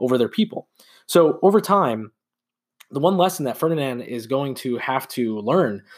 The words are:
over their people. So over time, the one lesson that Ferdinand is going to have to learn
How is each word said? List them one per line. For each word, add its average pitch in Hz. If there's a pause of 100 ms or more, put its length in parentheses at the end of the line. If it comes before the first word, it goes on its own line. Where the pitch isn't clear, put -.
over 127
their 117
people. - (400)
So 165
over 202
time, 131 (840)
the 143
one 180
lesson 180
that 120
Ferdinand 143
is 117
going 135
to 120
have 131
to 110
learn 113 (180)